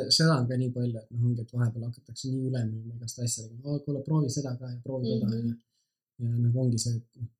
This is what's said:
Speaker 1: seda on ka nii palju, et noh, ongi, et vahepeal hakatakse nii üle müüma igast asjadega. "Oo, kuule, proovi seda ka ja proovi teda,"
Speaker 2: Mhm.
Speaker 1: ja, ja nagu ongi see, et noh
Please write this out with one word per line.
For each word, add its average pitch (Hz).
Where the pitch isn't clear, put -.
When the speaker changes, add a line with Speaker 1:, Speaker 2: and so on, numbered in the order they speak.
Speaker 1:
seda 160
on 120
ka 127
nii 127
palju, 123
et -
noh, 117
ongi, 120
et 113
vahepeal 117
hakatakse 120
nii 131
üle 127
müüma 113
igast 120
asjadega. 117
"Oo, 143
kuule, 143
proovi 151
seda 131
ka 123
ja 120
proovi 127
teda," 110
Speaker 2:
Mhm. 117
Speaker 1:
ja, 117
ja 117
nagu 120
ongi 123
see, 117
et -
noh 123